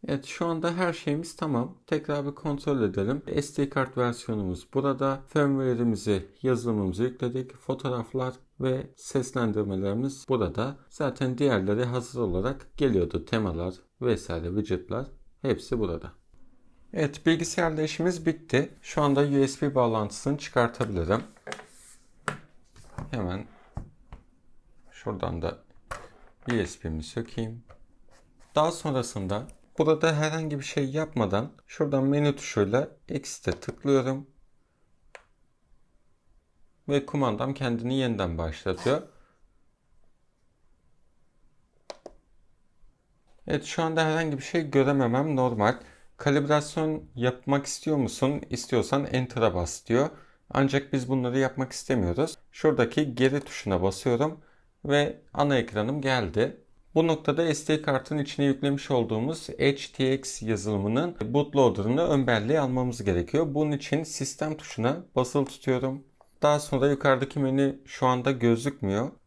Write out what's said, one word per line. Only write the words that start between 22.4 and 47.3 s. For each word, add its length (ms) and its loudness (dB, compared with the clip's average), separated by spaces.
Hemen 340 -6
şuradan 500 -6
da 160 -4
U 140 0
S 180 -14
B'mi 200 -6
sökeyim. 600 -8
Daha 160 4
sonrasında 760 -4
burada 380 4
herhangi 440 -2
bir 40 -10
şey 260 -2
yapmadan 600 0
şuradan 360 0
menü 320 4
tuşuyla 540 0
X'te 420 -4
tıklıyorum. 760 0
Ve 160 2
kumandam 480 -2
kendini 420 -2
yeniden 420 0
başlatıyor. 640 -2
Evet, 160 -2
şu 200 -2
anda 220 2
herhangi 320 0
bir 60 -8
şey 280 -2
görememem 640 4
normal. 440 4
Kalibrasyon 840 0
yapmak 500 0